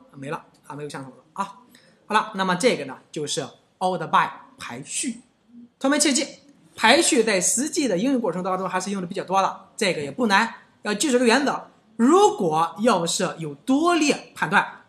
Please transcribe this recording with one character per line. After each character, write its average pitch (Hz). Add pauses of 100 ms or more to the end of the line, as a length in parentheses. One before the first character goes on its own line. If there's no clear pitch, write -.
(140)
没 139
了 160 (220)
啊， 147
没 147
有 147
相 143
同 135
的 - (160)
啊。 - (480)
好 208
了， -
那 190
么 185
这 190
个 143
呢， 131 (140)
就 147
是 139 (300)
order 185
by 170 (300)
排 123
序。 - (560)
同 269
学 -
们 294
切 320
记， 277 (480)
排 247
序 285
在 202
实 247
际 294
的 190
应 233
用 254
过 208
程 180
当 185
中 185
还 185
是 185
用 202
的 175
比 185
较 180
多 190
的， - (100)
这 185
个 151
也 143
不 233
难。 214 (300)
要 208
记 285
住 247
个 254
原 254
则， 185 (280)
如 359
果 165
要 202
是 165
有 156
多 311
列 302
判 160
断， -